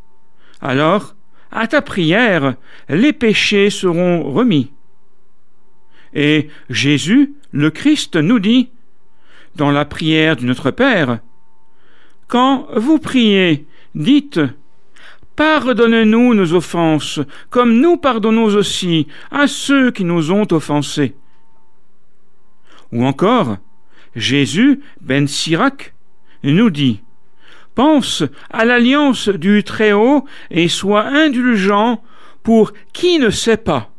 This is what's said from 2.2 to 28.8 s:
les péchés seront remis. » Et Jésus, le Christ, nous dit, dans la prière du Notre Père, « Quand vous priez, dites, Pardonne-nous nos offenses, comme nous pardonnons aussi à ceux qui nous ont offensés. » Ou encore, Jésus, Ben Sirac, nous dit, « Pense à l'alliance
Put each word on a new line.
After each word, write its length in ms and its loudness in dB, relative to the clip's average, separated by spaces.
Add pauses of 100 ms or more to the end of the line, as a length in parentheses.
les 240 4
péchés 560 2
seront 640 0
remis. » 400 2 (1400)
Et 360 2 (200)
Jésus, 640 2 (180)
le 180 2
Christ, 460 0
nous 240 4
dit, 300 2 (880)
dans 160 2
la 140 2
prière 520 2
du 80 -6
Notre 260 0
Père, « 480 2 (1080)
Quand 480 2
vous 220 4
priez, 680 2 (260)
dites, 460 2 (960)
Pardonne-nous 1000 4
nos 200 4
offenses, 640 0 (320)
comme 280 4
nous 180 4
pardonnons 480 2
aussi 600 2 (240)
à 160 0
ceux 460 2
qui 120 -4
nous 280 0
ont 200 2
offensés. » 640 0 (1800)
Ou 140 0
encore, 520 0 (580)
Jésus, 640 2 (220)
Ben 260 0
Sirac, 680 -2 (500)
nous 280 4
dit, « 300 0 (760)
Pense 480 2 (260)
à 160 0
l'alliance 640 4